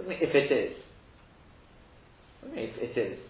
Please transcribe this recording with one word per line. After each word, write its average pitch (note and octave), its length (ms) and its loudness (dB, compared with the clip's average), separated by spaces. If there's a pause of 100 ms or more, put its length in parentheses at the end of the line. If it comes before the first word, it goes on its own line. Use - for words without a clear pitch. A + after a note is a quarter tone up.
doesn't - 80 -8
mean - 100 -6
if D#3+ 160 2
it C#3 140 8
is. A#2+ 240 2 (1700)
Doesn't C#4+ 160 -12
mean A2 160 -6
if - 240 -6
it - 0 -
is. G2 220 -2 (120)